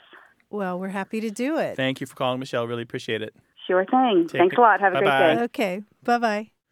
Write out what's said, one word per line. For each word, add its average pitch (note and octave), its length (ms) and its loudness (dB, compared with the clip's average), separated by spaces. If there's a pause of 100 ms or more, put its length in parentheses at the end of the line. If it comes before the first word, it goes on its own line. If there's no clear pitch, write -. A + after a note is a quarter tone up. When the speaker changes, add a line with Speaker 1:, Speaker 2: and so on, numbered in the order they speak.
(500)
Speaker 1:
Well, F#3 300 -6
we're F#3+ 80 -8
happy G3 320 -6
to A3 100 -4
do C4 280 -4
it. D3+ 180 -4
Speaker 2:
Thank C3 240 -2
you C3+ 80 -10
for - 80 -20
calling, B2+ 240 -2
Michelle. B2 260 -4
Really A#2 160 -6
appreciate A2+ 400 -6
it. A2 140 -10 (320)
Speaker 3:
Sure F#3 160 2
thing. A3 440 2
Speaker 2:
Take F3 120 -2
Speaker 3:
Thanks F#3 160 2
Speaker 2:
care. A#3+ 80 6
Speaker 3:
a - 40 8
lot. F#3+ 120 4
Have F#3+ 140 2
a C#3 60 0
Speaker 2:
Bye-bye. C#3 260 4
Speaker 3:
great D#3 100 4
day. A#3+ 80 0
Speaker 1:
Okay. G#3 380 -4 (200)
Bye-bye. A3+ 480 -2 (220)